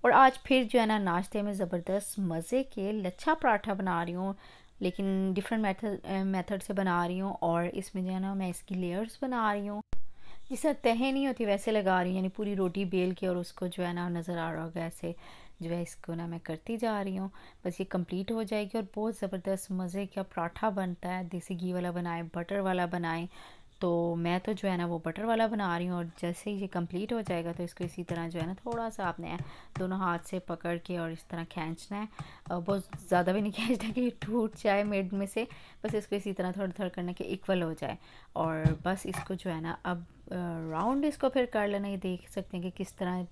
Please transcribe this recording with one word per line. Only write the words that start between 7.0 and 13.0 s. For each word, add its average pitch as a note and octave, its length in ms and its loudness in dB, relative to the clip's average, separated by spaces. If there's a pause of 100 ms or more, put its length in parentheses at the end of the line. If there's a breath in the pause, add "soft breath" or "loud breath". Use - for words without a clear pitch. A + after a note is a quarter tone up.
रही F3+ 140 -2
हूँ। G3 220 -2
और E3+ 240 2
इसमें F#3 400 -4
जो F#3 60 -2
है F#3 80 0
ना G3 160 -2
मैं F#3+ 140 0
इसकी - 260 -6
लेयर्स F#3 460 -2
बना A#3 320 2
रही G3+ 140 -2
हूँ, G#3 160 -6 (680 loud breath)
जिस C4 140 -4
तरह D4+ 100 6
तहें B3 400 4
नहीं C#4 140 4
होती B3 180 0
वैसे G3+ 260 2
लगा F#3+ 300 6
रही F3+ 100 2
हूँ, F#3 60 0
यानी F#3 120 2
पूरी G3+ 260 -2
रोटी F#3+ 300 2
बेल F#3 280 2